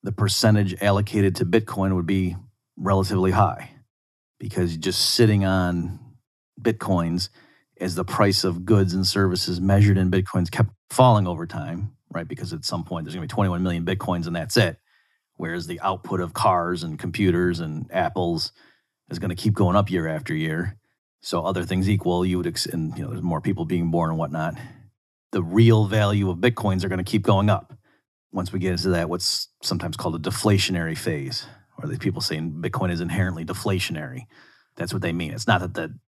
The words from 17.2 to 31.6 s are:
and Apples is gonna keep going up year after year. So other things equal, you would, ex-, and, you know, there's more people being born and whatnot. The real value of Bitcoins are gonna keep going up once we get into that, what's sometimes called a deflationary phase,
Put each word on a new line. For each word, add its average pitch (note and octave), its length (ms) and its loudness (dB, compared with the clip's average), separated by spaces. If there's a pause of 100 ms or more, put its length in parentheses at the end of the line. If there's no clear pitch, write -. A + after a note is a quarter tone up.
and D#2 320 -8
Apples F2 600 -2 (560)
is E2+ 100 -8
gonna F2 160 -4
keep G#2 180 0
going F#2 220 2
up G2+ 160 4
year E2 160 0
after D#2 260 -4
year. D#2+ 440 -2 (440)
So E2+ 200 -4
other F#2 220 -2
things F#2 260 0
equal, F2+ 340 2
you F#2 140 2
would, F2 80 -2
ex-, - 220 -4
and, D#2+ 280 -4
you C#2+ 80 -8
know, C#2 60 -8
there's - 140 -6
more E2 180 -2
people - 240 -2
being E2+ 240 0
born E2 220 0
and D#2+ 80 -2
whatnot. D#2 340 -4 (800)
The F#2+ 100 0
real A2 460 6
value G2+ 420 2
of E2+ 80 -2
Bitcoins F#2+ 460 2
are G2 40 -2
gonna F#2 160 -2
keep G2 200 0
going G#2 260 4
up - 240 0 (580)
once F#2+ 220 -6
we F#2+ 60 -4
get F#2 120 0
into F2 180 0
that, E2+ 200 0
what's - 400 -4 (120)
sometimes E2+ 360 -4
called E2 180 -4
a D#2+ 140 -4
deflationary F#2 680 2
phase, C#2+ 480 -4 (320)